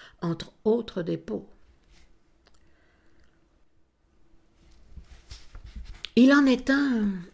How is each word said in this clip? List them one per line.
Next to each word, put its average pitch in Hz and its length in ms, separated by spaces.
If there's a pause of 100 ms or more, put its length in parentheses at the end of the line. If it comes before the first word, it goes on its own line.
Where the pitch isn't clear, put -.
(220)
entre 170 320 (100)
autres 220 380
dépôts. 170 480 (4000)
Il 262 160
en 285 140
est 254 240
un 262 380 (260)